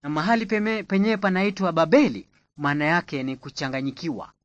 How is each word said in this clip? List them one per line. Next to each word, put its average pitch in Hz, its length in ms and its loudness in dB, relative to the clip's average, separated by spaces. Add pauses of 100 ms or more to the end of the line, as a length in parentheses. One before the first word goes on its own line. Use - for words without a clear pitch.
Na 143 80 -8
mahali 208 360 0
peme-, 214 360 -2
penyewe 208 340 2
panaitwa 196 560 0
Babeli, 165 560 4 (280)
maana 147 280 0
yake 156 380 -2
ni 131 140 -6
kuchanganyikiwa. 135 960 -8 (120)